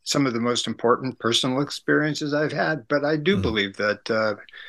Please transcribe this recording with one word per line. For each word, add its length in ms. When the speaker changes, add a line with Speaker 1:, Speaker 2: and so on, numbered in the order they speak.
Speaker 1:
some 220
of 80
the 60
most 260
important 540
personal 420
experiences 720
I've 180
had. 360
But 180
I 120
do 200
Speaker 2:
Mm. 60
Speaker 1:
believe 340
that, 320
uh, 260